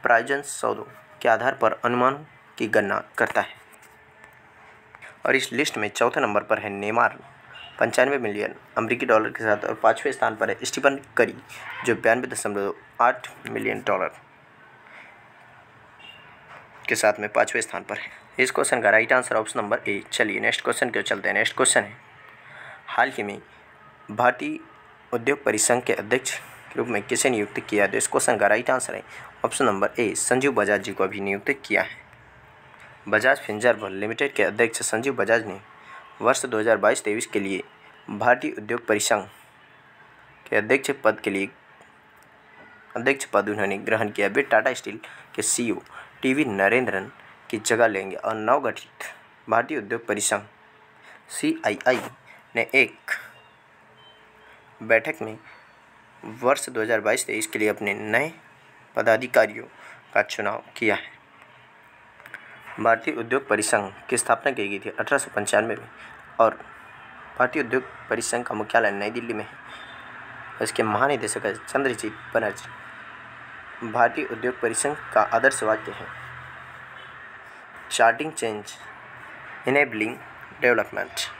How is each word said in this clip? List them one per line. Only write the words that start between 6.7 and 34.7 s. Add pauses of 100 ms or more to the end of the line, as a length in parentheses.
नेमार (640)
पचानवे
मिलियन (240)
अमेरिकी
डॉलर
के
साथ
और
पाँचवें
स्थान
पर
है
स्टीफन (180)
करी (520)
जो
बयानवे
दशमलव (260)
आठ (200)
मिलियन
डॉलर (2750)
के
साथ
में
पाँचवें
स्थान
पर
है। (200)
इस
question
का
right
answer
option
number
ए। (100)
चलिए
next
question
की
ओर
चलते
हैं।
Next
question
है, (920)
हाल
ही
में (680)
भारतीय (540)
उद्योग
परिसंघ
के
अध्यक्ष
के
रूप
में
किसे
नियुक्त
किया?
तो
इस
question
का
right
answer
है (420)
ऑप्शन
नंबर
ए,
संजीव
बजाज
जी
को
अभी
नियुक्त (140)
किया
है। (1080)
बजाज
फिनसर्व
लिमिटेड
के
अध्यक्ष